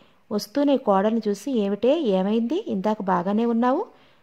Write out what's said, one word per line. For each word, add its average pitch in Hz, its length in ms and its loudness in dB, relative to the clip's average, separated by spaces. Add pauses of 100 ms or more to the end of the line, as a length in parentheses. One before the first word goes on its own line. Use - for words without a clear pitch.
(320)
వస్తూనే 285 440 0
కోడల్ని 214 520 2
చూసి, 202 240 -4
"ఏమిటే, 226 480 2
ఏమైంది? 233 680 0
ఇందాక 214 340 -2
బాగానే 190 420 0
ఉన్నావు," 247 420 0 (360)